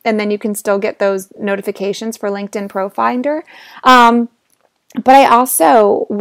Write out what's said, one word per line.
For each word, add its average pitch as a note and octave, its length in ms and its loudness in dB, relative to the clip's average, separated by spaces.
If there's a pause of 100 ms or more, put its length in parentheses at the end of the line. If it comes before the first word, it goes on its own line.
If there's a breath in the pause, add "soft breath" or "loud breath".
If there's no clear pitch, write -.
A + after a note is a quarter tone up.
And A3 140 -2
then G#3 120 -4
you G#3 80 -2
can G#3 160 -4
still G3+ 240 -2
get G#3 220 -6
those G3 360 -4
notifications G3+ 800 -6
for G#3 120 -8
LinkedIn G3+ 400 -8
Pro F#3+ 200 -6
Finder. B3+ 560 -4 (380 loud breath)
Um, A#3+ 460 4 (640)
but C4 220 4
I C#4 100 6
also, A#3+ 800 2 (140)